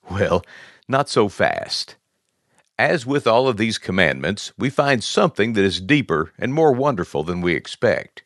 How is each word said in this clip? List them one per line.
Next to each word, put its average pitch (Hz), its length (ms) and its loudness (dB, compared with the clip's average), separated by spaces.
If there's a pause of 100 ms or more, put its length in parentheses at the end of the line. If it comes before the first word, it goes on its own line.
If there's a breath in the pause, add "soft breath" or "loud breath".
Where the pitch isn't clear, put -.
Well, 92 320 0 (460 loud breath)
not 135 220 -2
so 110 180 2
fast. - 720 -4 (800)
As 143 260 0
with 139 220 0
all 123 220 4
of 110 80 -2
these 113 200 -2
commandments, 85 800 0
we 123 120 -2
find 139 340 0
something 131 480 0
that 98 140 2
is 90 160 -2
deeper 95 580 0
and 127 140 -4
more 156 180 4
wonderful 120 540 -2
than 87 160 -4
we 87 140 0
expect. - 720 -4